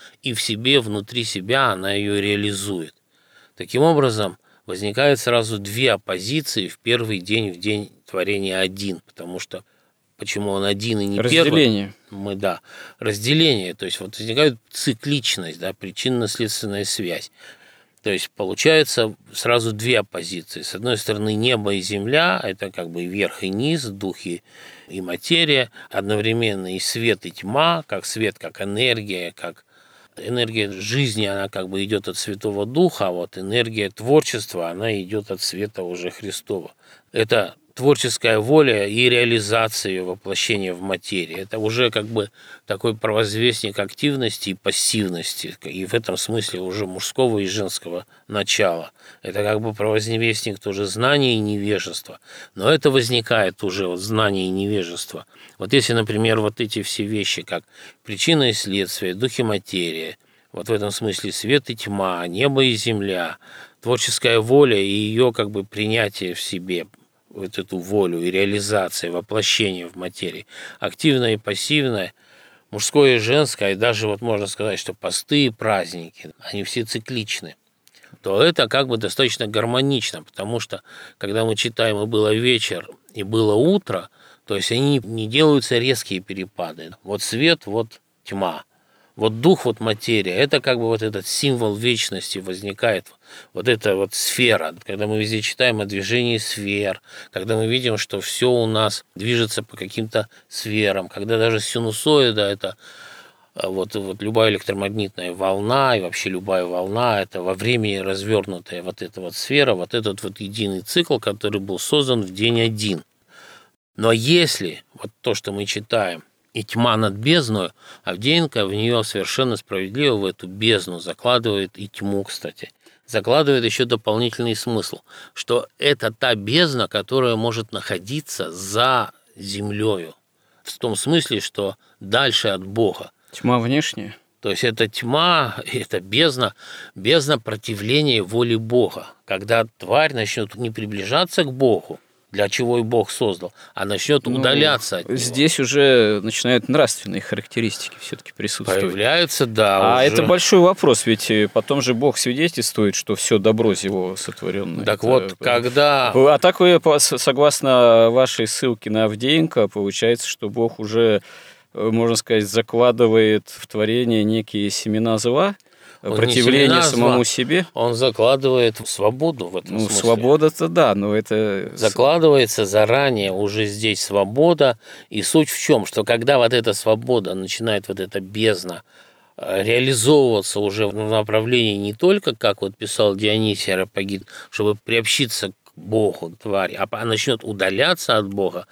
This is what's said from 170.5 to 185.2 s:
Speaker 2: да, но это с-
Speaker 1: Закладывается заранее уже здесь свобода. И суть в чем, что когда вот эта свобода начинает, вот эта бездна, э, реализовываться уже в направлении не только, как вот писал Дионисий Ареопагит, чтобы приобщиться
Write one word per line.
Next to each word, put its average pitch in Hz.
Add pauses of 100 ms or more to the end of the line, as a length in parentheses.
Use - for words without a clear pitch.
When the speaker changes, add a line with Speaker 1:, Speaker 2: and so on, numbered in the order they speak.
Speaker 2:
да, 160
но 104
это 107
с- -
Speaker 1:
Закладывается 131
заранее 107
уже 104
здесь 104
свобода. 123 (320)
И 107
суть 156
в -
чем, 113
что -
когда 120
вот 120
эта 117
свобода 110
начинает, 98
вот 95
эта 95
бездна, 95 (560)
э, 95
реализовываться 123
уже 104
в 101
направлении 110
не 104
только, 180
как 104
вот 98
писал 104
Дионисий 107
Ареопагит, 98 (260)
чтобы 104
приобщиться 113